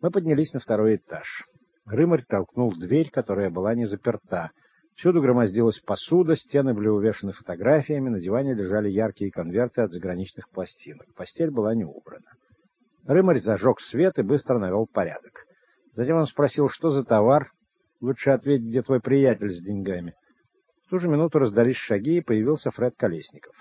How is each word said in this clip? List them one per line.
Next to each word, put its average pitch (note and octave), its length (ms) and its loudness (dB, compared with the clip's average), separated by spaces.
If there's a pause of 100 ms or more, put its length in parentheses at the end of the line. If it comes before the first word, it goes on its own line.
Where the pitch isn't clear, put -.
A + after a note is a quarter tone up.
Мы E3+ 80 -2
поднялись D#3+ 420 0
на B2+ 80 -8
второй G#2+ 360 2
этаж. - 480 -14 (420)
Рымарь C#3 420 0
толкнул A2 440 -2
дверь, G#2 380 -2
которая G2+ 400 -2
была F#2+ 240 -2
не A#2+ 120 -2
заперта. G2 640 -6 (460)
Всюду E3+ 260 2
громоздилась A#2 560 2
посуда, D#3+ 580 0
стены C3+ 380 0
были G#2 140 -2
увешаны G#2 440 0
фотографиями, C3+ 800 -2
на G2+ 100 -2
диване A#2+ 340 -2
лежали G#2 360 -2
яркие G2+ 400 -2
конверты G2+ 500 -2
от G2 120 -2
заграничных F2+ 580 -8
пластинок. - 640 -14
Постель - 360 -6
была A2+ 240 -2
не A2 100 -2
убрана. - 460 -16 (760)
Рымарь E3 340 4
зажёг G#2 400 0
свет - 380 0
и A#2+ 40 0
быстро B2 360 0
навёл F#2+ 280 0
порядок. - 600 -6 (480)
Затем C3+ 240 0
он D#3 80 0
спросил, C#3+ 420 0
что D#3+ 220 -2
за C#3 140 0
товар. B2+ 460 4 (500)
«Лучше A#2+ 300 0
ответь, C3+ 320 2
где A2+ 200 -2
твой C3 180 0
приятель B2+ 500 2
с F2 120 -10
деньгами». F#2 520 -6 (720)
В - 40 -20
ту F3+ 80 -2
же F3 100 -2
минуту D#3 300 2
раздались A#2 380 4
шаги, A#2+ 400 -2
и E3+ 40 0
появился B2 520 0
Фред B2 240 -4
Колесников. - 640 -6